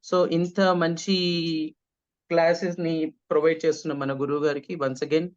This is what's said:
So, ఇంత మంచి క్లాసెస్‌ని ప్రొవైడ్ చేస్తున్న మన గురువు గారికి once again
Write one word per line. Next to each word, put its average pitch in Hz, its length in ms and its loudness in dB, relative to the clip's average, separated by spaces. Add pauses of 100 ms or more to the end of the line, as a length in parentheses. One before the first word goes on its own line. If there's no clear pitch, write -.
So, 180 120 -2 (140)
ఇంత 175 300 0 (220)
మంచి 170 340 0 (1120)
క్లాసెస్‌ని 170 640 2 (340)
ప్రొవైడ్ 160 340 2
చేస్తున్న 156 320 -2
మన 139 240 -4
గురువు 143 280 -2
గారికి 143 300 -4
once 135 260 -4
again 156 240 0 (100)